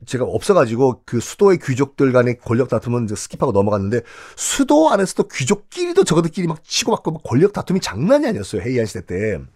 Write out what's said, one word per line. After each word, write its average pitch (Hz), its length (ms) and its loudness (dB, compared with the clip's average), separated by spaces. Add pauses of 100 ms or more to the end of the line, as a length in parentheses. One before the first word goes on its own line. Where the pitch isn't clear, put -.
제가 123 200 -4
없어가지고 117 800 2
그 120 140 -4
수도의 196 400 2
귀족들 131 520 0
간의 123 260 2
권력 117 320 -2
다툼은 120 360 -2
이제 104 100 -6
스킵하고 147 360 -4
넘어갔는데, 104 500 0 (340)
수도 294 560 2
안에서도 196 360 0
귀족끼리도 349 760 -2
저거들끼리 170 440 0
막 160 160 -6
치고받고 - 480 -4
막 160 120 -12
권력 165 280 2
다툼이 92 280 -4
장난이 254 480 0
아니었어요, 101 340 -4
헤이안 120 240 -2
시대 98 200 -12
때. 95 340 -4 (160)